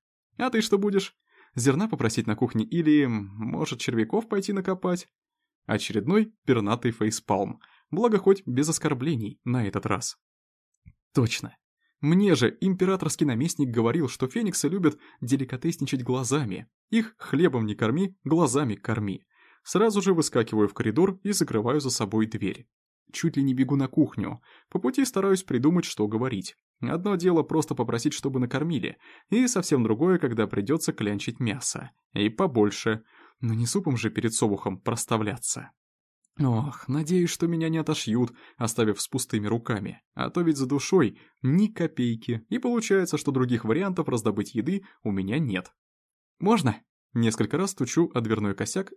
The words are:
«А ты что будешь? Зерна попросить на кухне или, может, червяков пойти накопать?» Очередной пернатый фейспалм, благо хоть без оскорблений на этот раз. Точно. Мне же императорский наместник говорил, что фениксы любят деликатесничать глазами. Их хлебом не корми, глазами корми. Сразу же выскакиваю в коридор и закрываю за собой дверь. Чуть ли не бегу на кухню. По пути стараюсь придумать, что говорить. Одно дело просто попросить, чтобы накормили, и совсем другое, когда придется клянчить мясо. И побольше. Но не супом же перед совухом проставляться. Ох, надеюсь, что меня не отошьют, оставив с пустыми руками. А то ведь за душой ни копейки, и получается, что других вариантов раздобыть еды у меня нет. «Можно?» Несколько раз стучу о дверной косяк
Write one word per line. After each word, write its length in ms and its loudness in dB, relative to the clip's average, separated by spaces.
«А 140 -2
ты 100 2
что 180 2
будешь? 380 0
Зерна 340 2
попросить 380 -2
на 100 0
кухне 280 0
или, 420 4
может, 760 -6
червяков 480 0
пойти 240 -2
накопать?» 560 -2
Очередной 680 0
пернатый 480 2
фейспалм, 680 -2
благо 280 2
хоть 280 4
без 220 0
оскорблений 760 -2
на 220 0
этот 200 -4
раз. 320 -4
Точно. 420 0
Мне 340 4
же 260 2
императорский 640 0
наместник 460 0
говорил, 380 2
что 180 -4
фениксы 420 -2
любят 300 2
деликатесничать 840 -2
глазами. 640 -2
Их 260 0
хлебом 480 2
не 100 -2
корми, 500 0
глазами 500 2
корми. 500 -4
Сразу 400 2
же 100 4
выскакиваю 560 2
в 60 -8
коридор 480 2
и 100 -2
закрываю 480 0
за 100 -4
собой 360 0
дверь. 400 -6
Чуть 240 -2
ли 80 2
не 100 2
бегу 220 2
на 100 2
кухню. 560 0
По 100 -4
пути 260 0
стараюсь 400 2
придумать, 400 2
что 240 -2
говорить. 480 -4
Одно 340 -2
дело 300 4
просто 300 -2
попросить, 380 -2
чтобы 280 -4
накормили, 580 -2
и 160 4
совсем 380 2
другое, 340 4
когда 280 0
придется 460 -2
клянчить 460 -4
мясо. 540 -4
И 160 2
побольше. 760 0
Но 140 0
не 120 0
супом 300 -2
же 140 -2
перед 240 -2
совухом 440 0
проставляться. 920 -4
Ох, 480 -2
надеюсь, 420 0
что 160 -2
меня 220 -2
не 100 -2
отошьют, 540 -2
оставив 440 0
с 60 -6
пустыми 400 -4
руками. 560 -4
А 160 -4
то 100 -2
ведь 160 2
за 100 -2
душой 540 2
ни 260 4
копейки, 800 -2
и 100 -2
получается, 600 0
что 120 -2
других 340 2
вариантов 440 0
раздобыть 460 -2
еды 300 -2
у 100 -2
меня 260 -2
нет. 340 -4
«Можно?» 420 2
Несколько 440 0
раз 140 -2
стучу 420 0
о 80 0
дверной 360 0
косяк 400 -6